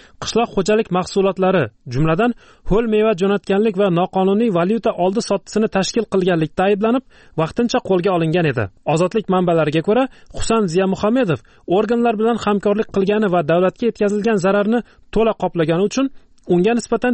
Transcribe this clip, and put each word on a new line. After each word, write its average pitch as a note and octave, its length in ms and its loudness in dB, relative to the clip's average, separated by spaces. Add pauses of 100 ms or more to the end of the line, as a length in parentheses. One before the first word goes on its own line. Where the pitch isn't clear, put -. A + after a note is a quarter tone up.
(240)
qishloq A3+ 320 -2
xo'jalik G#3+ 320 0 (100)
mahsulotlari, F#3 680 0 (300)
jumladan, D#3+ 380 2 (380)
ho'l A3 160 2 (100)
meva G#3+ 260 2
jo'natganlik G3 600 0
va G#3 60 4 (120)
noqonuniy G3 600 0
valyuta G#3+ 320 0 (120)
oldi-sottisini G3+ 720 -2
tashkil G3+ 380 -2
qilganlikda F3+ 540 0
ayblanib, A3 360 0 (380)
vaqtincha A#3 460 -2
qo'lga F#3+ 300 0
olingan E3 340 0
edi. A#2 120 -2 (300)
Ozodlik F3+ 400 0
manbalariga E3 540 0
ko'ra, A#3+ 160 2 (320)
Husan A3+ 320 0
Ziyamuhamedov F#3+ 720 0 (380)
organlar A#3 420 0
bilan A3+ 260 0
hamkorlik G#3 500 0
qilgani G3+ 360 0
va F3 100 2 (100)
davlatga F3+ 360 0
yetkazilgan G#3 580 0
zararni G3+ 340 0 (360)
to'la G#3+ 260 2
qoplagani E3+ 480 0
uchun C4+ 180 -2 (480)
unga G3 200 4
nisbatan A#3 380 -2